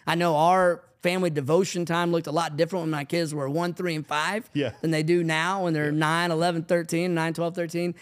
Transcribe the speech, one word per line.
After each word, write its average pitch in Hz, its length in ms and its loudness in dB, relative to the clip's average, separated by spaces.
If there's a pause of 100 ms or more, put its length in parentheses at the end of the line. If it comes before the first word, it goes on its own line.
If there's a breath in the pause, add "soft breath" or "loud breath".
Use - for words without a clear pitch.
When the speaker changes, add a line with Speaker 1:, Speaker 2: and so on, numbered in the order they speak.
Speaker 1:
I 160 100 0
know 170 200 2
our 175 480 4 (200)
family 180 260 0
devotion 165 560 0
time 170 260 0
looked 170 160 -2
a 143 40 -6
lot 156 260 -2
different 170 260 0
when 160 60 -2
my 147 160 -4
kids 165 280 -2
were 139 160 -4
one, 170 240 -2
three, 175 220 -4
and 156 100 -6
five 170 480 -2
Speaker 2:
Yeah. 135 180 0 (100)
Speaker 1:
than 160 100 0
they 156 120 0
do 170 200 2
now 165 420 0
when 170 80 0
they're 151 120 0
Speaker 2:
Yeah. 147 60 0
Speaker 1:
nine, 160 400 2
eleven, 165 320 0
thirteen, 170 500 0
nine, 160 200 -2
twelve, 170 220 -4
thirteen. 170 460 -4